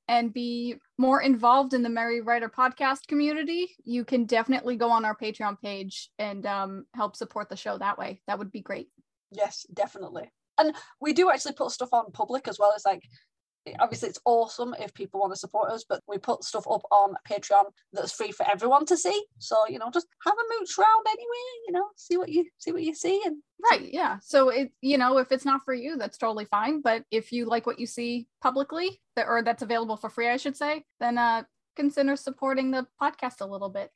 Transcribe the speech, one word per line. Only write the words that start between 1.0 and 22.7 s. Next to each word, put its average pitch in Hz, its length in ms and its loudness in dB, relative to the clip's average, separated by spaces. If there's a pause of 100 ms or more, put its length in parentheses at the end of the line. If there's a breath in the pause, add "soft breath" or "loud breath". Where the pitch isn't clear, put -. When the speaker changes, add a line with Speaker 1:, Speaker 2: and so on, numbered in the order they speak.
Speaker 1:
involved 262 520 6
in 247 80 2
the 233 60 -2
Merry 233 320 -2
Writer 226 280 0
podcast 262 580 0
community, 302 800 -2
you 240 200 -4
can 247 220 0
definitely 240 500 0
go 233 140 2
on 226 140 2
our 214 120 -2
Patreon 214 460 -6
page 196 560 -10
and, 202 260 -6
um, 196 500 -6
help 208 200 -4
support 214 340 -8
the 196 80 -12
show 196 220 -8
that 196 180 -2
way. 196 300 -10
That 202 120 -4
would 202 120 -12
be 208 120 -12
great. - 260 -10 (420)
Speaker 2:
Yes, 202 420 -4
definitely. 196 580 -6 (280)
And 311 160 6 (260 loud breath)
we 302 120 0
do 359 180 6
actually 277 240 0
put 254 160 -4
stuff 247 220 -6
on 220 200 2
public 240 360 -4
as 208 100 -6
well. 202 160 6
It's 208 100 -6
like, 190 200 0 (760 soft breath)
obviously 233 300 0
it's - 160 -14
awesome 240 520 2
if 208 140 -10
people - 280 -6
wanna 190 160 0
support 208 360 -2
us, 220 160 -8
but 190 180 -2
we 202 120 -6
put - 260 -4
stuff - 260 -6
up - 200 0
on 202 240 6 (120)
Patreon 202 380 4 (300)
that's 185 180 -6
free 208 180 -6
for - 200 -2
everyone 240 360 4
to 359 100 2
see. 403 280 0 (140)
So, - 180 -2 (120)
you 226 100 -8
know, 226 120 -8
just 349 160 -2 (200)
have 370 80 4
a 466 260 -2
mooch 359 160 -10
round 440 320 6
anyway, 480 360 -4 (220)
you 381 60 -6
know, 359 140 0 (100)
see - 220 -2
what 370 100 -4
you, 320 160 2 (140)
see - 140 -8